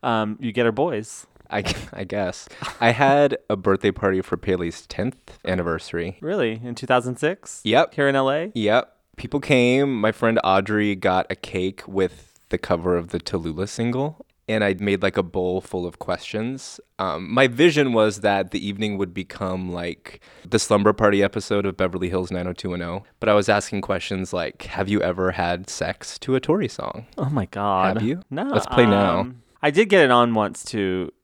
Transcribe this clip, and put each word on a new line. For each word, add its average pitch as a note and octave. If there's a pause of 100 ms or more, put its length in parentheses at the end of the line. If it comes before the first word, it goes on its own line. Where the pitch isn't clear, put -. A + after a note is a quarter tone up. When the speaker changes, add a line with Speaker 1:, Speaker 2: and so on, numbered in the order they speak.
Speaker 1:
Um, A2
you A#2+
get A#2
her A2+
boys. A#2 (240)
Speaker 2:
I, G#2 (180)
<laughs> -
I G2
guess. F#2 (320)
I A#2
had C#3 (140)
a G#2+
birthday G2
party F#2+
for -
Pele's F2
tenth -
anniversary. E2+
Speaker 1:
Really? C3+
In A#2+
two B2+
thousand B2
six? -
Speaker 2:
Yep. A#2+
Speaker 1:
Here C#3+
in C#3
L C3+
A? D#3+
Speaker 2:
Yep. A2 (200)
People C#3
came. C3
My A2
friend A2+
Audrey G2+
got F#2
a F#2+
cake F#2+
with - (100)
the -
cover F2
of E2+
the F2
Tallulah E2+
single, B2+ (240)
and G#2+
I G2
made, G2
like, G2
a F#2+
bowl F2+
full F2+
of E2+
questions. - (180)
Um, F2+
my C3
vision C#3
was G#2+
that G2
the -
evening G2+
would F#2
become F#2
like F2 (280)
the A2+
Slumber G#2
Party G2+
episode G2+
of F#2
Beverly F2+
Hills F#2
nine F2+
oh F2+
two F#2+
one F2
oh, F2 (160)
but A2
I G#2
was G#2
asking G2+
questions F#2+
like, F2
"Have -
you G#2
ever F#2
had F2
sex -
to C3
a C3
Tori E3+
song?" - (120)
Speaker 1:
Oh C3+
my D3+
God. G2
Speaker 2:
Have G#2+
you? E3
Speaker 1:
No. D3+
Speaker 2:
Let's -
play A#2+
now. G2
Speaker 1:
Um, B2 (200)
I D3+
did F#3
get F#3+
it C3
on A#2+
once G#2+
to F#2 (100)